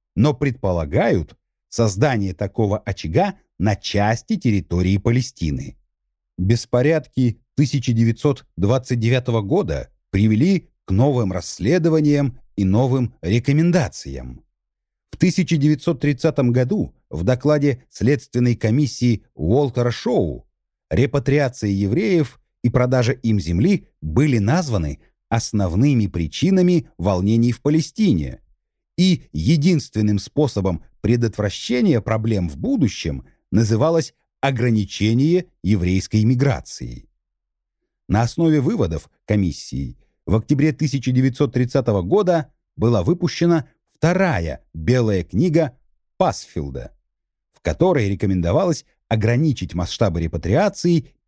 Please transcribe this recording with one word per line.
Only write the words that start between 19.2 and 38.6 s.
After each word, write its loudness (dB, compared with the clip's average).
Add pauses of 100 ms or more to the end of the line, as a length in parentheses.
Уолтера 0
Шоу -4 (420)
репатриация 0
евреев 0 (240)
и 2
продажа 2
им 0
земли 0 (140)
были 2
названы -2 (300)
основными 0
причинами 0
волнений 0
в -8
Палестине – 0 (540)
и 2 (100)
единственным 0
способом -2 (180)
предотвращения 0
проблем -2
в -12
будущем -2 (260)
называлось 2 (280)
ограничение 0 (160)
еврейской 2
миграции. -2 (1000)
На 0
основе 2